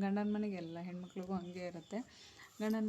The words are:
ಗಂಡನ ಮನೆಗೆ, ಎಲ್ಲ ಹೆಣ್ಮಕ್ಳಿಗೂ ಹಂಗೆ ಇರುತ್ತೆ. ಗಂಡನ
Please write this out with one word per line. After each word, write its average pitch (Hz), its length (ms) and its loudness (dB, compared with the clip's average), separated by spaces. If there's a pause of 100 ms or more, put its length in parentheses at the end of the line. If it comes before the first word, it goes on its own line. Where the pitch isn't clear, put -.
ಗಂಡನ 202 300 4
ಮನೆಗೆ, 208 200 2
ಎಲ್ಲ 165 240 -4
ಹೆಣ್ಮಕ್ಳಿಗೂ 180 540 -4
ಹಂಗೆ 180 380 -2
ಇರುತ್ತೆ. 175 300 -4 (600)
ಗಂಡನ 220 280 4